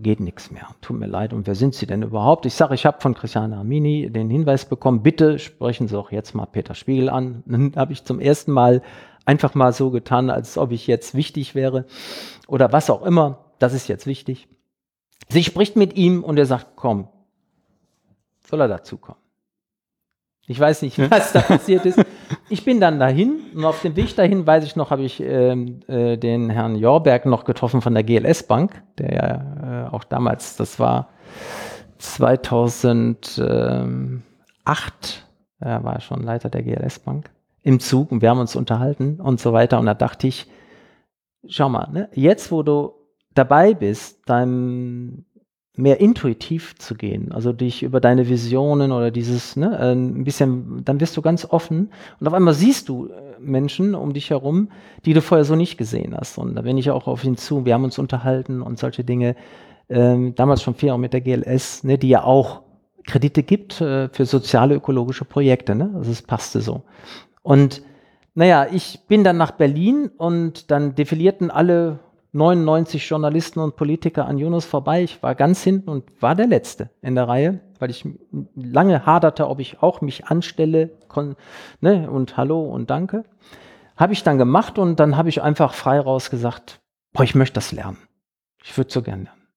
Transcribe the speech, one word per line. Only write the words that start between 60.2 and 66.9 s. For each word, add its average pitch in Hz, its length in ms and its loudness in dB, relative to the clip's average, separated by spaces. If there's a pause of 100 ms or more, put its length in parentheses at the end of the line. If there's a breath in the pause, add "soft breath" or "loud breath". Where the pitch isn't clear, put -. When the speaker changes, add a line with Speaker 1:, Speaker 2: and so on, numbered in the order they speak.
Speaker 1:
damals 135 280 2
schon 120 120 -4
viel 143 160 0
auch 123 80 -2
mit 123 140 -4
der 127 80 0
G 127 120 -2
L 123 120 -2
S, - 400 -4
ne, 139 120 2
die 131 120 0
ja 127 160 6
auch 131 380 2 (420)
Kredite 139 400 0
gibt, - 360 -2
äh, 135 280 -2
für 131 180 0
soziale, 131 480 4
ökologische 131 520 -4
Projekte, 127 500 2
ne, 185 180 -2
also 123 160 -6
es 117 120 -6
passte - 380 -4
so. 117 220 -6 (600 loud breath)